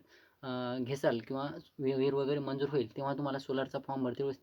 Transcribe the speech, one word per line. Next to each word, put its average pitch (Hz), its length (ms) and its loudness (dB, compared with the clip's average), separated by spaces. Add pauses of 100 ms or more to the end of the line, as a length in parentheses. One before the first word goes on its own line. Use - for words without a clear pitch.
(420)
अ, 127 400 -2
घेसाल 123 360 2
किंवा 135 300 -4 (300)
वि-, 135 180 2
विहीर 135 180 4
वगैरे 139 240 2
मंजूर 139 300 0
होईल 135 280 0
तेव्हा 139 180 0
तुम्हाला 135 240 0
सोलारचा 131 400 -2
फॉर्म 135 260 -2
भरते 123 180 0
वेळेस 139 200 -2